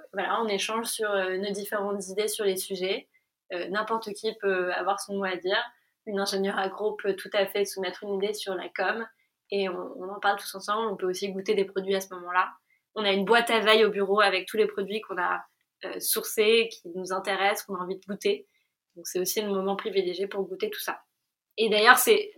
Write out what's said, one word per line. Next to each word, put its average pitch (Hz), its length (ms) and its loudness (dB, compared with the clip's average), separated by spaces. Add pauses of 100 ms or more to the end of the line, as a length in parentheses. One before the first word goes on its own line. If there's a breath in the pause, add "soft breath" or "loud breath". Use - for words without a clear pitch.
(140)
voilà, 190 280 0
on 220 60 0
échange 208 380 -2
sur, 220 240 -4
euh, 185 260 0
nos 196 140 -2
différentes 202 580 -4
idées 208 200 -2
sur 208 180 -2
les 190 100 2
sujets. 190 500 -4 (460)
Euh, 175 160 -6
n'importe 214 460 -2
qui 214 260 -4
peut 185 320 2
avoir 185 280 0
son 202 180 -6
mot 196 60 0
à 185 120 -2
dire. 190 260 0 (440)
Une 202 140 -2
ingénieure 196 380 0
agro 196 340 -2
peut 202 240 -2
tout 190 160 -14
à 196 140 2
fait 202 180 0
soumettre 190 400 -6
une 202 120 -2
idée 202 180 -2
sur 196 200 -6
la 180 140 -6
com. 214 380 -2 (440)
Et 196 200 0
on, 180 260 -8
on 185 140 -10
en 202 100 -10
parle 202 180 2
tous - 160 -12
ensemble. 208 380 -2
On 190 40 -4
peut 185 120 -2
aussi 185 240 -2
goûter 190 220 -2
des 196 100 4
produits 190 300 -2
à 190 80 0
ce - 100 -14
moment-là. 180 400 -2 (420)
On 214 120 -2
a 196 60 4
une 196 120 2
boîte 233 240 6
à 226 120 4
veille 220 260 8
au 202 40 4
bureau 196 300 2
avec 190 260 4
tous - 120 -4
les 214 80 6
produits 202 340 -4
qu'on 190 160 -10
a, 180 240 -2 (460)
euh, 185 140 -8
sourcés, 220 720 2
qui - 240 -16
nous 185 200 -6
intéressent, 196 480 0
qu'on 196 140 -8
a - 20 -8
envie 180 180 -6
de - 80 -20
goûter. 202 420 -2 (500)
Donc 170 100 -16
c'est - 120 -4
aussi 180 220 -2
le 214 80 -4
moment 196 280 0
privilégié 190 500 -2
pour 202 160 -4
goûter 185 260 -4
tout - 120 -8
ça. - 200 -6 (560)
Et 220 140 2
d'ailleurs, 214 260 10
c'est - 420 4